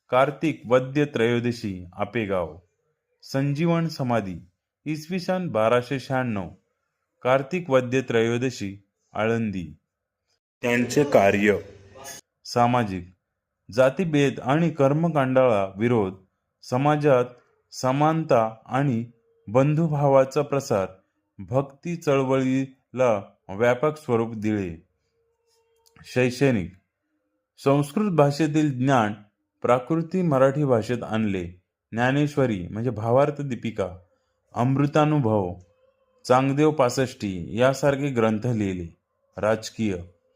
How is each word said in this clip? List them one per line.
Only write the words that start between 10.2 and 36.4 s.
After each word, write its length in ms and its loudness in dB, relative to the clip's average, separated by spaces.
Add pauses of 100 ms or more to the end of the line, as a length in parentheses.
त्यांचे 420 2
कार्य. 540 4 (880)
सामाजिक. 720 -2 (560)
जातिभेद 680 2
आणि 300 0
कर्मकांडाला 1080 2
विरोध, 360 2 (500)
समाजात 600 2 (460)
समानता 840 0 (100)
आणि 400 -2 (420)
बंधुभावाचा 960 2
प्रसार, 440 -2 (540)
भक्ती 560 -6
चळवळीला 1300 0 (260)
व्यापक 480 0
स्वरूप 380 -2
दिले. 520 -4 (1160)
शैक्षणिक. 680 0 (880)
संस्कृत 480 0
भाषेतील 760 0
ज्ञान 280 2 (480)
प्राकृती 600 0
मराठी 420 2
भाषेत 400 0
आणले. 400 -2 (480)
ज्ञानेश्वरी 760 0
म्हणजे 220 -6
भावार्थ 520 0
दीपिका, 560 -6 (560)
अमृतानुभव, 1000 2 (720)
चांगदेव 440 2